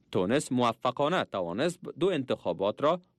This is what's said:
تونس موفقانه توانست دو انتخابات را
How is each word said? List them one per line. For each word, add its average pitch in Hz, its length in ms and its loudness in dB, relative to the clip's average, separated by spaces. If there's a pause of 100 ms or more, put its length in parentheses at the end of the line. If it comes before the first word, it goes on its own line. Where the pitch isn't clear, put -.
(120)
تونس 110 400 0
موفقانه 127 720 0
توانست 104 560 -4 (200)
دو 170 80 2
انتخابات 107 760 -2
را 170 200 2 (180)